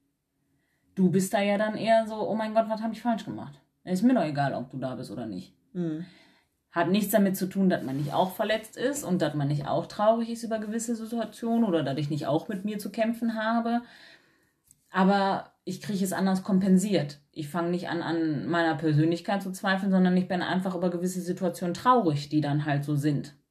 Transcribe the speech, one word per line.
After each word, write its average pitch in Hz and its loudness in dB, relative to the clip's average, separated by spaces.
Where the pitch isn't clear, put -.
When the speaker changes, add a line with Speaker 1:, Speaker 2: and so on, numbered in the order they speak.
Speaker 1:
Du 185 4
bist 190 0
da 208 2
ja 202 2
dann 214 0
eher 226 4
so, 214 -6
„Oh 202 -2
mein 220 -4
Gott, 220 2
was 220 -4
hab 226 -4
ich - -12
falsch 233 -2
gemacht? 107 -12
Ist 185 -2
mir 254 6
doch 196 2
egal, 143 0
ob 120 -6
du 139 -12
da 127 -6
bist 117 -10
oder 117 -8
nicht.“ 95 -10
Speaker 2:
Mhm. 165 -4
Speaker 1:
Hat 170 0
nichts 202 2
damit 196 4
zu 185 -4
tun, 190 2
dass - 0
man 135 -6
nicht 143 -4
auch 185 2
verletzt 214 -4
ist 277 -2
und 175 0
dass 151 0
man 143 0
nicht 147 -2
auch 156 -2
traurig 226 2
ist 233 -8
über 220 -4
gewisse 226 -4
Situationen 226 -2
oder 160 2
dass 139 -2
ich 147 -2
nicht 147 -4
auch 156 0
mit 196 -6
mir 208 -4
zu 208 -8
kämpfen 226 -2
habe. 233 0
Aber 190 2
ich - -8
kriege 196 -2
es 185 -2
anders 185 2
kompensiert. 185 4
Ich 151 -8
fange 175 -2
nicht 180 -2
an, 165 -4
an 160 -2
meiner 165 2
Persönlichkeit 165 2
zu 190 -6
zweifeln, 190 0
sondern 185 6
ich 180 2
bin 180 -2
einfach 185 -2
über 175 0
gewisse 180 -4
Situationen 175 -2
traurig, 185 2
die 151 0
dann 143 0
halt 143 0
so 151 -2
sind. 143 -2